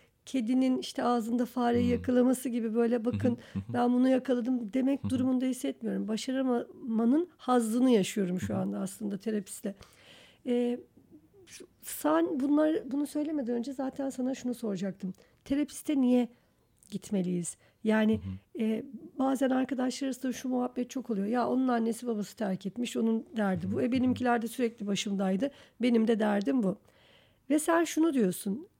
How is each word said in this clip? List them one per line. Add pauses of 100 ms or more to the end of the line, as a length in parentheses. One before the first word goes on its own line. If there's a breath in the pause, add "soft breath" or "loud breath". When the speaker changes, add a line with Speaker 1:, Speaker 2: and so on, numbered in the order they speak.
(300 loud breath)
Speaker 1:
kedinin
işte
ağzında
fareyi
Speaker 2:
Hmm.
Speaker 1:
yakalaması
gibi
böyle,
"Bakın,
Speaker 2:
Hı
hı,
hı
hı.
Speaker 1:
ben
bunu
yakaladım."
demek
Speaker 2:
Hı
hı.
Speaker 1:
durumunda
hissetmiyorum.
Başaramamanın
hazzını
yaşıyorum
şu
Speaker 2:
Hı
hı.
Speaker 1:
anda
aslında
terapistle. (720 loud breath)
Ee, (1040)
sen
bunlar,
bunu
söylemeden
önce
zaten
sana
şunu
soracaktım. (300 soft breath)
Terapiste
niye (640 soft breath)
gitmeliyiz? (280 soft breath)
Yani, (360 loud breath)
Speaker 2:
Hı
hı.
Speaker 1:
e, (340)
bazen
arkadaşlar
arasında
şu
muhabbet
çok
oluyor.
"Ya
onun
annesi
babası
terk
etmiş,
onun (100)
derdi
bu.
Speaker 2:
Hı
hı,
Speaker 1:
E,
Speaker 2:
hı
hı.
Speaker 1:
benimkiler
de
sürekli
başımdaydı, (320 loud breath)
benim
de
derdim
bu." (720 soft breath)
Ve
sen
şunu
diyorsun, (120)